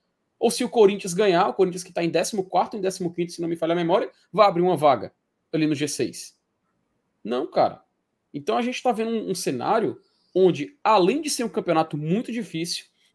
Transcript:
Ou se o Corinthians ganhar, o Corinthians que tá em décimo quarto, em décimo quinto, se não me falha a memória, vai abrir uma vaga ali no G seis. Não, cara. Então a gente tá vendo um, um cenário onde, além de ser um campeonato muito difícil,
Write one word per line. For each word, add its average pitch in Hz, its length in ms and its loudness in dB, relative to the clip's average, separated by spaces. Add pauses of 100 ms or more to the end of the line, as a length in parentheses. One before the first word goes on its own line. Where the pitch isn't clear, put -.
(380)
Ou 233 120 2
se 226 120 -2
o 240 60 -2
Corinthians 202 460 4
ganhar, 190 340 4
o 254 60 -4
Corinthians 180 280 0
que - 100 -18
tá 175 120 -2
em 165 60 0
décimo 185 340 -2
quarto, 190 320 -2
em 208 40 -8
décimo 185 320 -4
quinto, 175 200 -6
se - 80 -12
não 170 80 -6
me 165 80 -4
falha 165 160 -2
a 170 40 0
memória, 175 340 0 (220)
vai 202 140 6
abrir 175 160 2
uma 180 140 2
vaga 131 360 2 (400)
ali 156 140 0
no 151 80 0
G 143 140 -4
seis. - 500 -6 (880)
Não, 247 220 -4
cara. - 360 0 (500)
Então 151 240 -4
a 240 60 -2
gente 247 200 -6
tá 254 100 2
vendo 226 180 -2
um, 220 200 -4
um 190 40 -2
cenário 160 680 -2 (340)
onde, 160 500 2
além 214 360 4
de 302 100 -6
ser - 140 -4
um 226 40 -4
campeonato 160 480 -2
muito 170 340 -2
difícil, 170 540 -8 (300)